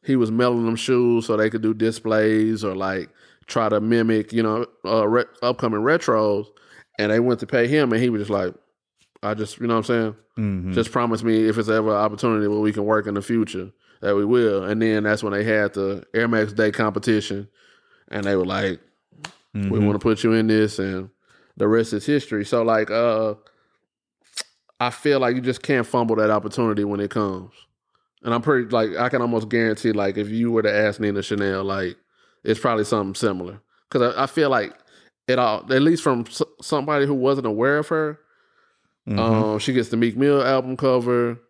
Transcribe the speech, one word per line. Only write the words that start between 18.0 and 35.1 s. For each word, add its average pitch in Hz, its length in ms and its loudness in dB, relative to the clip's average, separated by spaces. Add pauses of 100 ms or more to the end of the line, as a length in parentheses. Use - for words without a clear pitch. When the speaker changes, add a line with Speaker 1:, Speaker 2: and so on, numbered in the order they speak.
Speaker 1:
and 101 160 -8
they 101 120 0
were 92 100 0
like, 95 340 -4 (720)
"We 104 80 -4
Speaker 2:
Mm-hmm. 104 240 0
Speaker 1:
wanna 104 140 0
put 110 240 0
you 113 100 4
in 110 140 2
this," 107 320 2
and 95 300 -6 (460)
the 101 120 0
rest 113 260 2
is 104 140 -4
history. 123 380 -2
So, 117 180 0
like, 110 260 2
uh, 110 460 0 (1400)
I 123 100 0
feel 139 300 0
like 123 160 2
you 127 60 -4
just 123 220 -4
can't 127 240 0
fumble 117 300 0
that 107 140 2
opportunity 107 520 -2
when 101 160 -4
it 104 120 -4
comes. 98 400 -4 (720)
And 117 100 -2
I'm 120 80 0
pretty, 123 280 0
like, 110 260 0
I 120 140 -2
can 127 120 0
almost 113 280 -2
guarantee, 113 420 0
like, 98 260 -2
if 104 120 -4
you 117 220 -2
were 113 120 2
to 107 100 2
ask 104 260 0
Nina 101 220 -2
Chanel, 98 420 -2
like, 95 320 -4 (480)
it's 107 160 0
probably 113 260 0
something 98 300 -2
similar. 95 440 -4 (300)
'Cause 131 120 0
I, 123 220 0
I - 40 2
feel 151 220 0
like 117 240 0 (540)